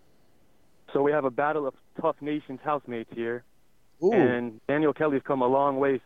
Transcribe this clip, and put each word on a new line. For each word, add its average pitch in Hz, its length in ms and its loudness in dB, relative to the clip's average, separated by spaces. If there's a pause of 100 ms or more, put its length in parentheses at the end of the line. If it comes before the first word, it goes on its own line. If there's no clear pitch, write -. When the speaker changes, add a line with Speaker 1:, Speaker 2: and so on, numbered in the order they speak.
(920)
Speaker 1:
So 139 100 2
we 143 100 4
have 147 120 0
a 131 60 0
battle 147 360 -2
of 131 80 -6 (260)
tough 160 200 0
nations 143 420 -8
housemates 127 520 -6
here. 117 300 -6 (580)
Speaker 2:
Ooh. 196 100 4
Speaker 1:
And 123 540 2
Daniel 147 260 2
Kelly's 147 320 0
come 135 180 0
a 123 40 4
long 135 320 2
way 135 280 2